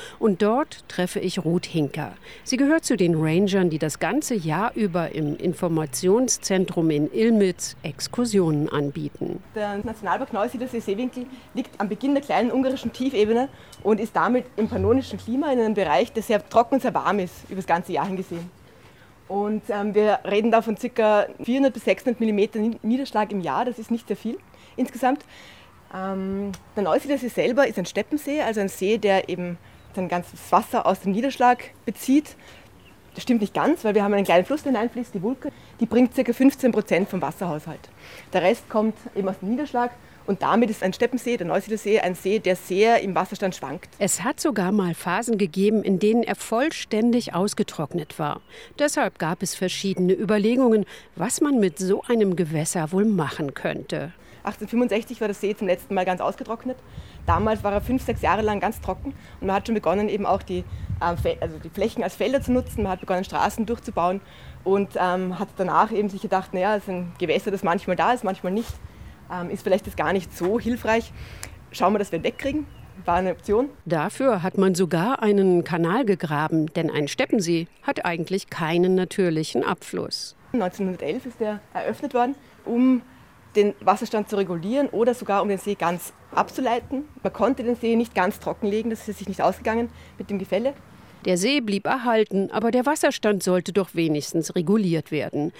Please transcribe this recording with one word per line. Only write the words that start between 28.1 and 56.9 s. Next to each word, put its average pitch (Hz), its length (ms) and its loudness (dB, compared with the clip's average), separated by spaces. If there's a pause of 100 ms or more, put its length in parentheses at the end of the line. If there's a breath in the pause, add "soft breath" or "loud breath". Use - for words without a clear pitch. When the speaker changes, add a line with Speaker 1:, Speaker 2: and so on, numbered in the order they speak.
Speaker 2:
also 220 200 0
ein 196 80 0
See, 196 280 0
der 190 320 2
eben 175 300 -6 (360 loud breath)
sein 185 140 -4
ganzes - 320 -6 (100)
Wasser 220 360 2
aus 190 140 2
dem 196 120 -2
Niederschlag 247 460 2 (260)
bezieht. - 520 0 (800 loud breath)
Das - 100 -12
stimmt 240 160 2
nicht 202 120 -2
ganz, 220 320 2
weil 208 100 4
wir 202 100 4
haben 202 100 2
einen 196 100 4
kleinen 180 220 6
Fluss, - 160 -2
der 277 100 0
hineinfließt, 233 400 -2
die 180 100 -6
Wulke. 262 280 -4 (300 loud breath)
Die 226 60 0
bringt 247 280 4
circa 247 180 0
fünfzehn 262 400 4
Prozent 196 360 2
vom 185 120 -4
Wasserhaushalt. 156 680 -6 (420 loud breath)
Der 175 100 2
Rest 185 280 2
kommt 220 260 0 (180)
eben 202 140 -2
aus 202 120 -4
dem 190 100 -4
Niederschlag. 247 400 -2 (360 loud breath)
Und 196 160 -2
damit 196 260 4
ist 214 140 -6
ein 190 100 0
Steppensee, 240 460 -2
der 170 80 -4
Neusiedler 202 320 -2
See, 214 220 2
ein 180 140 0
See, 196 240 0
der 185 160 2
sehr 208 460 4
im 190 140 -2
Wasserstand 185 420 -2
schwankt. - 320 -10 (100)
Speaker 1:
Es 190 240 0
hat 254 180 -2
sogar 196 320 0
mal 180 220 2
Phasen 214 440 -2
gegeben, 196 440 2
in 190 160 2
denen 220 240 2
er 196 120 0
vollständig 233 1000 0
ausgetrocknet 175 840 -4
war. 151 240 -4 (360 loud breath)
Deshalb 285 400 0
gab 170 240 -2
es - 120 -4
verschiedene 180 580 0
Überlegungen, 214 720 4 (320 loud breath)
was 180 240 -2
man 285 180 2
mit 185 200 2
so 190 240 0
einem 208 340 2
Gewässer 160 560 -2
wohl 196 140 4
machen 156 480 0
könnte. 160 580 -6 (300 loud breath)
Speaker 2:
Achtzehnhundertfünfundsechzig 226 800 -2
war 214 60 0
der 202 60 -2
See 208 220 -2
zum 208 100 -4
letzten 190 280 0
Mal 185 100 2
ganz 185 160 -2
ausgetrocknet. 233 560 -6 (480 loud breath)